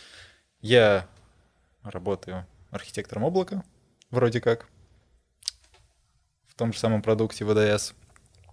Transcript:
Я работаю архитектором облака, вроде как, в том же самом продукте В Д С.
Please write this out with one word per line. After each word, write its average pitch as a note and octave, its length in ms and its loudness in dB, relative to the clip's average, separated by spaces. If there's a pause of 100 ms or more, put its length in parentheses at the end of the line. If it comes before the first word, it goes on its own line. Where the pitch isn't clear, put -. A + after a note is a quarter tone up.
(600)
Я G#2+ 480 6 (720)
работаю F#2 640 -8 (240)
архитектором - 540 -8
облака, F3+ 400 -2 (460)
вроде A#2+ 300 0
как, - 280 -2 (1800)
в - 120 -20
том A2+ 140 -2
же - 80 -10
самом A2 220 2
продукте A2 420 0
В G#2+ 100 2
Д G#2 240 4
С. - 160 -8 (580)